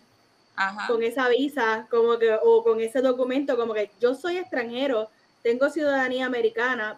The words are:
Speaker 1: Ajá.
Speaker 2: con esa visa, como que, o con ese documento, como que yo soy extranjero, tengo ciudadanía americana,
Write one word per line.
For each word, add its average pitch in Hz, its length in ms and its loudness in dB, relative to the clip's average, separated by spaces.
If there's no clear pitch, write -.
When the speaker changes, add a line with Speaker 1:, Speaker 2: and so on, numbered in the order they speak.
Speaker 1:
Ajá. 202 320 -6
Speaker 2:
con 226 160 0
esa 247 240 0
visa, 240 640 0
como 233 300 2
que, 220 240 2
o 226 200 6
con 226 160 2
ese 226 220 -2
documento, 262 560 0
como 226 160 -4
que 214 160 -2
yo 247 160 2
soy 349 220 -4
extranjero, 247 720 -4
tengo 254 260 2
ciudadanía 269 580 -2
americana, 226 720 -2